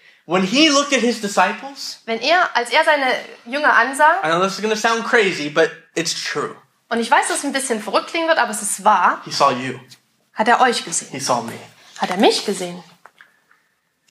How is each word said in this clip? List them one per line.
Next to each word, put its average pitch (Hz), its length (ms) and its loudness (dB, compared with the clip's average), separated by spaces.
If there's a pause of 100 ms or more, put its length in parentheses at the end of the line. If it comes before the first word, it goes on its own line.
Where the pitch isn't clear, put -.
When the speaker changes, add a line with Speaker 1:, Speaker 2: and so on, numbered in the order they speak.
(280)
Speaker 1:
When 185 160 0
he 262 260 4
looked 285 240 2
at 254 80 2
his 233 200 0
disciples, 208 840 -4
Speaker 2:
Wenn 226 160 -6
er, 320 340 2
als 240 160 -2
er 294 140 4
seine 294 220 2 (380)
Jünger 262 280 0
ansah, 294 500 4
Speaker 1:
I 156 60 0
know 170 140 2
this 190 140 0
is 196 40 -10
gonna 214 140 0
sound 226 300 0
crazy, 185 440 0
but 156 200 2 (260)
it's 170 180 -2 (100)
true. - 320 -6 (340)
Speaker 2:
und 233 100 -2
ich 226 120 -2
weiß, 339 180 4
dass 339 100 -4
es - 60 -8
ein 277 80 -4
bisschen 262 280 -4
verrückt 214 280 -2
klingen 330 180 -4
wird, 320 100 4
aber 233 140 0
es 208 100 -8
ist 202 240 -6
wahr, 202 400 2
Speaker 1:
He 147 60 -12
saw 139 200 2
you. 127 280 -6 (540)
Speaker 2:
hat 220 140 -2
er 240 140 4
euch 240 240 0
gesehen. - 260 -8
Speaker 1:
He 143 80 -10
saw 123 220 -2
me. 113 120 -10 (460)
Speaker 2:
Hat - 120 -4
er 180 60 -6
mich 254 280 2
gesehen. 180 360 -6 (1300)